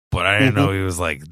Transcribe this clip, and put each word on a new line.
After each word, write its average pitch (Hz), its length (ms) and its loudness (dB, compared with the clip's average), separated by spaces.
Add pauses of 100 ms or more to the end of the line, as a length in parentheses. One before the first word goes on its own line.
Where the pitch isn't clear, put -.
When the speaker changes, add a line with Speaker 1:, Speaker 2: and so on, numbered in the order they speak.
(120)
Speaker 1:
But 90 140 -2
I 101 140 2
didn't 107 160 2
Speaker 2:
Mm-hmm. 98 100 2
Speaker 1:
know 98 80 0
he 95 100 -2
was, 90 160 -4
like, 78 320 -4